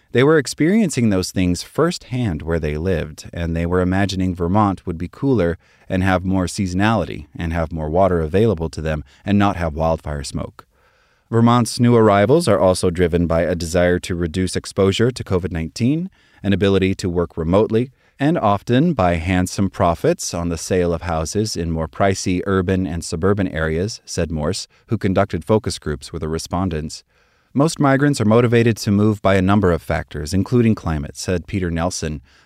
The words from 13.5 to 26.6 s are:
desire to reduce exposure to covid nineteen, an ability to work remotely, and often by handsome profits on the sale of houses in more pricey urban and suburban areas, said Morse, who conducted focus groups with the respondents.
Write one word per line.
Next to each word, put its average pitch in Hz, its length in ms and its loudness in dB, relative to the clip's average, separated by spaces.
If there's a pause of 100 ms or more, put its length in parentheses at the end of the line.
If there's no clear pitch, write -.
desire 87 460 0
to 90 160 -6
reduce 87 400 -2
exposure 98 560 0
to - 120 -8
covid 90 280 -2
nineteen, 120 580 -2 (320)
an 101 100 0
ability 95 440 2
to 92 160 -4
work 87 260 -2
remotely, 107 540 2 (280)
and 156 200 0
often 123 560 2
by 87 220 2
handsome 90 520 0
profits - 640 -2
on 87 160 -4
the 82 80 -4
sale 87 380 0
of 78 80 -6
houses 87 520 -4
in 85 140 -4
more 80 180 -2
pricey 95 600 -2
urban 95 400 0
and 82 180 -8
suburban 95 440 0
areas, 80 540 -4
said 85 280 -4
Morse, 80 360 -4 (200)
who 113 100 -2
conducted 95 480 -2
focus 107 320 0
groups 73 340 -8
with 80 100 -12
the 78 60 -4
respondents. 80 760 -6 (500)